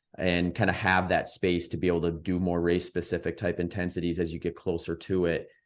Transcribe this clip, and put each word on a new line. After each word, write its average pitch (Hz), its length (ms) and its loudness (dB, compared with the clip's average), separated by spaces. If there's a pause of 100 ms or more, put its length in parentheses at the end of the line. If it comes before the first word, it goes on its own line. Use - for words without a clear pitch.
(180)
and 87 380 2
kind 101 140 4
of 90 80 0
have 92 320 2
that 87 180 2
space 87 400 0
to - 80 -6
be 90 120 0
able 87 120 4
to 82 120 0
do 87 280 -2
more 87 220 2
race 87 240 2
specific 85 500 -4
type 87 240 -2
intensities 87 580 -2
as 85 140 -2
you 80 80 -6
get 85 160 -4
closer 85 400 -4
to 92 300 0
it. 80 240 0 (160)